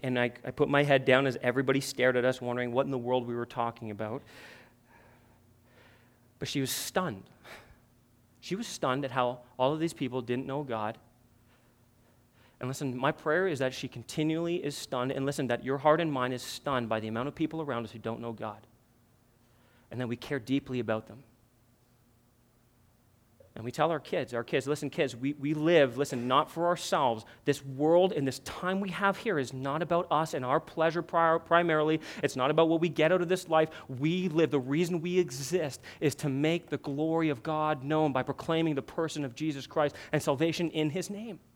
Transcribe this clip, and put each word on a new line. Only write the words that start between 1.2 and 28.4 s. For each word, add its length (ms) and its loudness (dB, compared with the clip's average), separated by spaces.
as 160 -2
everybody 380 2
stared 360 2
at 80 2
us, 160 0
wondering 320 -4
what 120 2
in 60 -4
the 80 -2
world 280 0
we 80 -6
were 120 -4
talking 440 -4
about. 320 -8
But 100 -6
she 120 -2
was 100 -2
stunned. 540 -4
She 160 -6
was 100 -8
stunned 400 -2
at 40 -6
how 300 -2
all 140 2
of 80 -4
these 140 -2
people 260 -4
didn't 260 -4
know 160 -4
God. 360 -6
And 80 -4
listen, 280 -4
my 160 2
prayer 360 0
is 100 -2
that 160 0
she 140 -8
continually 680 -2
is 200 -4
stunned. 360 -4
And 140 -2
listen, 220 -2
that 160 -2
your 140 -2
heart 220 6
and 100 0
mine 220 0
is 100 -6
stunned 480 -4
by 100 0
the 80 -6
amount 200 -4
of 60 -10
people 280 -4
around 220 -4
us 60 -12
who 80 -14
don't 220 -6
know 120 -8
God. 340 -10
And 100 -8
that 80 -4
we 80 -4
care 240 -6
deeply 400 -2
about 260 -2
them. 160 -20
And 100 -10
we 60 -6
tell 200 0
our 100 -2
kids, 340 -4
our 100 -2
kids, 220 -2
"Listen, 240 -2
kids, 260 -2
we, 160 -2
we 220 -2
live, 420 4
listen, 320 -2
not 220 4
for 160 -2
ourselves. 580 2
This 180 0
world 480 4
and 160 0
this 120 -6